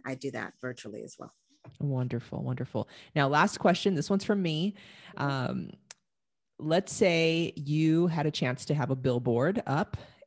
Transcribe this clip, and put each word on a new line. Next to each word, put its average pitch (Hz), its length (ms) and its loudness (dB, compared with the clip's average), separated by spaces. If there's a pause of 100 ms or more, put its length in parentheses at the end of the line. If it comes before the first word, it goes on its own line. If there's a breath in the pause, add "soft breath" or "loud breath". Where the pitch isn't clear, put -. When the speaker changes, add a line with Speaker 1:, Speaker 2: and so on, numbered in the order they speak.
Speaker 1:
I 131 100 -6
do 135 160 -8
that 110 300 -8
virtually 113 420 -10
as - 160 -18
well. - 140 -16 (460)
Speaker 2:
Wonderful, 127 640 -4
wonderful. 127 440 -6 (280 loud breath)
Now, 143 120 4
last 151 300 4
question. 190 380 2
This 143 120 -2
one's 196 160 0
from 202 180 0
me. 175 340 -2 (420 loud breath)
Um, 139 540 -4 (880)
let's 165 340 0
say 165 640 4
you 156 520 4
had 160 200 0
a 151 40 0
chance 127 340 -2
to 147 100 0
have 147 160 0
a 135 40 0
billboard 127 720 2
up 156 320 -2 (300 loud breath)